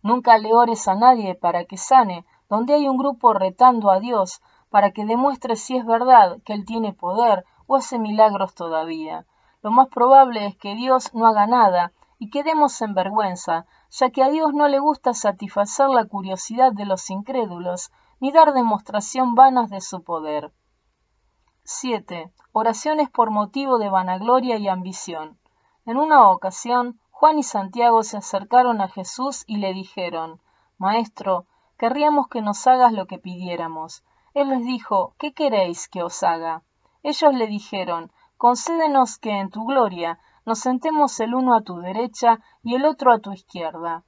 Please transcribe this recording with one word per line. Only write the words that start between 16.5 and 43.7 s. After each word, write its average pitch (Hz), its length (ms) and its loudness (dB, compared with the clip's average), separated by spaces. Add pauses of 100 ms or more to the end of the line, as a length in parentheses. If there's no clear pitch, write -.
de 202 120 -10
los 190 240 -6
incrédulos, 190 840 -8 (300)
ni 262 100 -2
dar 311 220 6
demostración 233 840 -2
vanas 254 360 6
de 196 100 -12
su 185 220 -14
poder. 151 500 -8 (1120)
Siete. 185 680 -10 (220)
Oraciones 254 560 0
por 226 220 0
motivo 233 480 -2
de 208 100 -2
vanagloria 214 680 0
y 202 100 -4
ambición. 180 720 -8 (480)
En 233 100 -4
una 285 320 6
ocasión, 240 720 -2 (100)
Juan 311 280 2
y 285 40 -2
Santiago 226 600 0
se 214 160 -10
acercaron 220 640 0
a 185 60 -4
Jesús 254 580 -10
y 214 100 -8
le 196 160 -4
dijeron: 170 680 -10 (340)
"Maestro, 196 680 -4 (320)
querríamos 285 500 0
que 226 140 -8
nos 208 240 -4
hagas 254 260 6
lo 190 140 -8
que 180 120 -16
pidiéramos". 170 840 -12 (300)
Él 285 160 -2
les 247 140 -2
dijo: 214 540 -4
"¿Qué 294 140 -10
queréis 202 560 -2
que 180 140 -8
os 170 200 -8
haga?". 165 400 -4 (400)
Ellos 294 320 2
le 233 120 -2
dijeron: 185 640 -8 (240)
"Concédenos 269 840 0
que 208 200 -6
en 196 100 -6
tu 214 160 -12
gloria 180 540 -2 (260)
nos 226 140 -4
sentemos 277 600 -2
el 226 140 -4
uno 254 200 0
a 220 80 2
tu 180 160 -14
derecha 226 640 -2 (220)
y 233 120 -6
el 269 100 -2
otro 294 260 2
a 220 100 2
tu 202 120 -14
izquierda". 170 760 -10